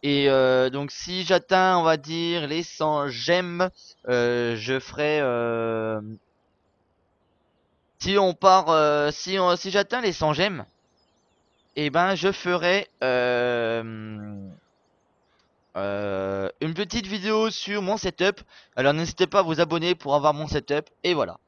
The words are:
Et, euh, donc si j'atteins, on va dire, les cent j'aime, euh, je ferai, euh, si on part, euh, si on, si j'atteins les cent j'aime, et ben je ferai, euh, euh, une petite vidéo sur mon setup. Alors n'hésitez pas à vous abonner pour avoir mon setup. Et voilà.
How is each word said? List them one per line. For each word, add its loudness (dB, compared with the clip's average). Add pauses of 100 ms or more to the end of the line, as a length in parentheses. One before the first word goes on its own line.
Et, 2
euh, 4
donc -6
si -8
j'atteins, 4
on 2
va 4
dire, -4
les -4
cent -2
j'aime, -2 (380)
euh, 0
je -4
ferai, -2
euh, -2 (2000)
si 0
on 2
part, 6
euh, 4
si -6
on, 4
si -8
j'atteins 0
les 0
cent 0
j'aime, -2 (1080)
et -2
ben 2
je 0
ferai, 0 (160)
euh, 0 (2000)
euh, -4 (100)
une -4
petite -6
vidéo 0
sur -6
mon -2
setup. -2 (340)
Alors 4
n'hésitez 0
pas 2
à 4
vous 0
abonner 0
pour -2
avoir 4
mon -6
setup. -4 (140)
Et 2
voilà. -2 (100)